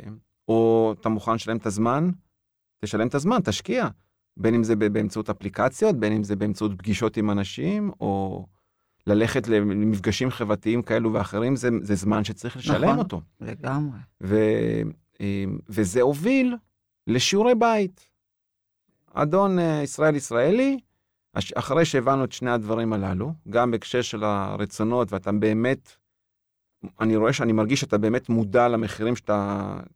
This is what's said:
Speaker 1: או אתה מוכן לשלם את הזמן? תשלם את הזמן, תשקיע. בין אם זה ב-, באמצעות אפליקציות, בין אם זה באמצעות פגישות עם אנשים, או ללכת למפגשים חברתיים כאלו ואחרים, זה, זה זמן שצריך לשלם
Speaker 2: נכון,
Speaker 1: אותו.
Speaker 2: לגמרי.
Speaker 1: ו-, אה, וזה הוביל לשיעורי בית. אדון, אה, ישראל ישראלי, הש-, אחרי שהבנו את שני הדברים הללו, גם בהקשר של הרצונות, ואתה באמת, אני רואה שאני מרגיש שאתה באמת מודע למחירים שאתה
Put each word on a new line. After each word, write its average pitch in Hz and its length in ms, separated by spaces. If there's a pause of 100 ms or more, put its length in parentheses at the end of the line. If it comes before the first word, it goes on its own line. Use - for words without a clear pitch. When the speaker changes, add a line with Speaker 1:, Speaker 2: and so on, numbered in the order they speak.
(480)
Speaker 1:
או 113 520
אתה 117 80
מוכן 110 260
לשלם 113 220
את 113 100
הזמן? 120 440 (680)
תשלם 110 280
את - 60
הזמן, 185 300
תשקיע. 196 440 (480)
בין 113 180
אם 117 100
זה 110 120
ב-, 107 80
באמצעות 107 460
אפליקציות, 131 680
בין 107 160
אם 107 120
זה 101 120
באמצעות 104 420
פגישות 107 380
עם 107 140
אנשים, 165 600 (100)
או 95 460 (600)
ללכת 110 420
למפגשים 104 840
חברתיים 110 520
כאלו 113 300
ואחרים, 110 440
זה, 123 120 (140)
זה 104 120
זמן 104 300
שצריך 110 320
לשלם 127 280
Speaker 2:
נכון, - 140
Speaker 1:
אותו. 92 220 (200)
Speaker 2:
לגמרי. 131 580 (220)
Speaker 1:
ו-, 110 600 (380)
אה, 98 240 (240)
וזה 107 320
הוביל 240 560 (500)
לשיעורי 196 480
בית. 220 560 (1000)
אדון, 180 460
אה, 160 240
ישראל 151 340
ישראלי, 202 640 (560)
הש-, - 180
אחרי 147 320
שהבנו 135 400
את 123 80
שני 123 180
הדברים 113 420
הללו, 98 400 (180)
גם 120 200
בהקשר 117 320
של 107 220
הרצונות, 104 880
ואתה 98 200
באמת, 110 640 (1040)
אני 110 160
רואה 113 160
שאני 120 200
מרגיש 110 280
שאתה 107 180
באמת 110 300
מודע 117 400
למחירים 113 480
שאתה 101 600 (200)